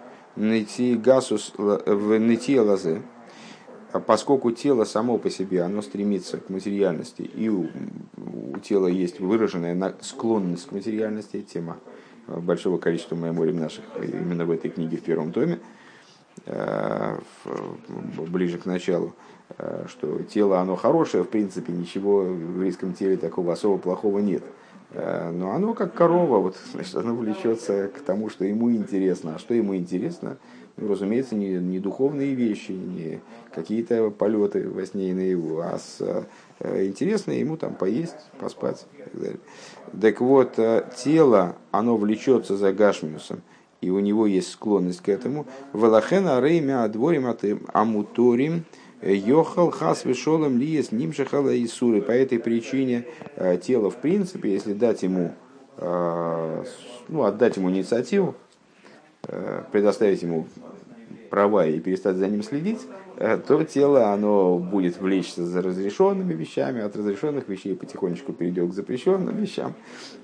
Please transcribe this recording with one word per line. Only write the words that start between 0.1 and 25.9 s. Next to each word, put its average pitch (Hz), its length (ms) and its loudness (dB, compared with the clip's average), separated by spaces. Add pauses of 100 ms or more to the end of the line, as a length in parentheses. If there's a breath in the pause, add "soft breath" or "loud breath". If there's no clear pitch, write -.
нити 110 640 0
гасус 123 600 4
л-, 101 300 2
в 104 320 2
нити 117 400 4
лазе». 101 440 2 (920 loud breath)
А - 80 -2
поскольку 120 500 2
тело 120 340 2
само 110 340 0
по 98 120 -2
себе, 92 320 -2
оно 101 200 -2
стремится 101 560 -2
к - 120 -12
материальности, 92 720 -2
и - 260 -4
у, 92 200 0 (840)
у 85 60 -8
тела 95 300 2
есть 90 320 0
выраженная 92 560 0
на-, 95 240 -2
склонность 98 640 -2
к - 60 -16
материальности, 107 680 -6
тема, 87 380 -10 (480 loud breath)
э, 78 120 -8
большого 87 400 0
количества 82 360 -2
меморий 82 400 0
наших 80 300 -6 (180)
именно 87 420 -4
в 85 60 -2
этой 80 200 -2
книге, 82 280 -4
в - 40 -10
первом 82 300 -2
томе, 170 280 0 (840 loud breath)
э, 52 720 -4 (260)
в, 50 840 -10
ближе 87 280 0
к 92 80 -10
началу, 87 480 -2 (420 loud breath)
э, 50 320 -8
что - 360 -6
тело, 98 360 2
оно 92 160 0
хорошее, 147 480 2
в - 40 -10
принципе, 92 440 -2
ничего 95 520 0
в 90 320 -6
еврейском 92 360 -2
теле 95 240 0
такого 87 360 -2
особо 95 260 2
плохого 92 400 0
нет. 101 240 0 (480 loud breath)
Э, 85 400 -4
но 92 220 -4
оно 202 200 -2
как 196 220 -4